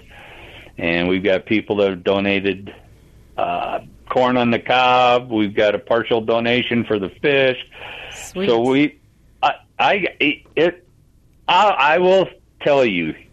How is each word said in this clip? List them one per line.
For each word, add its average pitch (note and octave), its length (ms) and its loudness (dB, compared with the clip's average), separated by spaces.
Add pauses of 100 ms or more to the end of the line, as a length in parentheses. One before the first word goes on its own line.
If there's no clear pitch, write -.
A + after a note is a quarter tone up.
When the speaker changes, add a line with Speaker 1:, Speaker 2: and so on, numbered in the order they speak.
(760)
Speaker 1:
And F2 320 -2
we've F#2 160 -2
got F#2+ 220 0
people G#2+ 300 -2
that G2+ 120 2
have F#2 160 -6
donated, G2 680 -2 (680)
uh, - 400 -4 (320)
corn B2+ 260 2
on A#2+ 140 2
the A#2 80 2
cob. B2 760 2
We've G#2+ 220 0
got G#2 200 2
a G2+ 40 -4
partial A#2 420 0
donation A#2 640 0
for A2 140 -2
the F#2+ 100 -4 (140)
fish. C3+ 340 2 (560)
Speaker 2:
Sweet. - 380 -8
Speaker 1:
So A#2 100 2
we, C3+ 400 0 (420)
I, C#3 120 0 (240)
I, E3 280 0 (140)
it, - 640 -2 (640)
I, F#3+ 220 4
I D3+ 280 2
will F#3 300 2 (320)
tell C#3 240 2
you, F2 300 -2 (180)